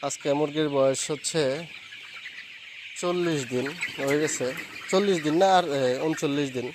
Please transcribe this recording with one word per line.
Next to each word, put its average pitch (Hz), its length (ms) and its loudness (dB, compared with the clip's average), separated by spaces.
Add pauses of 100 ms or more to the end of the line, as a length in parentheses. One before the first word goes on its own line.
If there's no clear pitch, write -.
আজকে 139 220 -6 (100)
মুরগির 151 380 0
বয়স 135 340 4
হচ্ছে 156 320 -2 (1600)
চল্লিশ 175 400 0 (140)
দিন 127 120 2 (320)
হয়ে 139 240 2
গেছে, 139 240 -2 (440)
চল্লিশ 196 360 4
দিন 156 160 2
না, 196 60 8 (100)
আর, 175 60 4 (140)
এ, - 20 2 (260)
ঊনচল্লিশ 147 500 0
দিন 120 180 -2